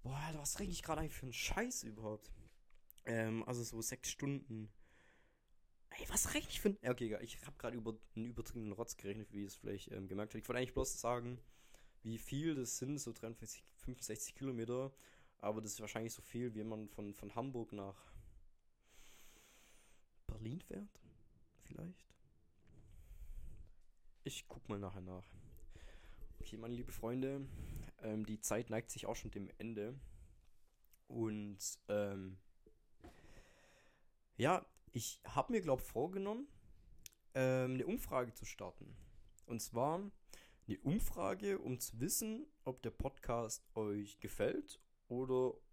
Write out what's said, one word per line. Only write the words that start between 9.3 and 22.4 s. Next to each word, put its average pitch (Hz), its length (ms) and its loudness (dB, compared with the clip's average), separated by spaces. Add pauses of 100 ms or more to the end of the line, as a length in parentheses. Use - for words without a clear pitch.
wie 101 80 -2
ihr 101 60 -2
es - 80 -8
vielleicht, 101 360 -6
ähm, 98 160 -4
gemerkt 101 260 -2
habt. 110 100 -4
Ich - 40 -8
wollte 123 120 2
eigentlich 127 140 2
bloß 131 260 2
sagen, 120 400 2 (640)
wie 113 140 -2
viel 151 360 2
das 127 240 2
sind, 139 220 0
so 120 140 -2
dreiundvierzig, - 500 -8 (140)
fünfundsechzig - 580 -4
Kilometer. 127 580 0 (460)
Aber 107 220 2
das 107 120 -2
ist - 80 -6
wahrscheinlich 113 320 0
so - 80 -10
viel, 120 320 -2
wie 107 100 -2
man 110 260 -2
von, 104 240 -6
von 101 200 -8
Hamburg 120 400 -2
nach 98 400 -8 (2250)
Berlin 113 340 -2
fährt. - 380 -8 (640)
Vielleicht. - 420 -8 (2250)